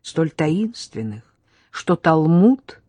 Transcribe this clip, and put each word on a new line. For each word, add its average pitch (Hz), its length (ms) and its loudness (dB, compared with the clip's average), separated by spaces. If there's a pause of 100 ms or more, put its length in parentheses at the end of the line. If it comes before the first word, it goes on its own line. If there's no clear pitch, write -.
столь 165 280 -4
таинственных, 156 920 -6 (460)
что - 280 -2
Талмуд 170 920 2